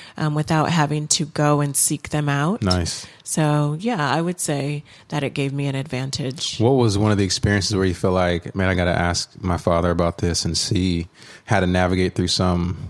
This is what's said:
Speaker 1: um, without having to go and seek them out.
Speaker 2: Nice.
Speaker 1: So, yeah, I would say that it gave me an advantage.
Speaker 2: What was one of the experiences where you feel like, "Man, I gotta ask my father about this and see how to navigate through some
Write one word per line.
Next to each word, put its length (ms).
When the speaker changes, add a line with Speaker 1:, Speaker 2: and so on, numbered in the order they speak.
Speaker 1:
um, 200
without 340
having 380
to 180
go 360
and 140
seek 340
them 200
out. 320
Speaker 2:
Nice. 460
Speaker 1:
So, 560
yeah, 280
I 140
would 180
say 440
that 160
it 100
gave 180
me 140
an 80
advantage. 840
Speaker 2:
What 120
was 240
one 160
of 60
the 60
experiences 520
where 100
you 100
feel 160
like, 420
"Man, 160
I 60
gotta 160
ask 400
my 160
father 320
about 300
this 260
and 100
see 520
how 140
to 60
navigate 480
through 140
some 500